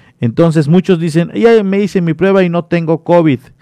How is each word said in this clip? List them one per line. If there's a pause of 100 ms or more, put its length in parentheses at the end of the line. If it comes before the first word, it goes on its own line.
(200)
Entonces
muchos
dicen,
"Ya
me
hice
mi
prueba
y
no
tengo
covid", (220)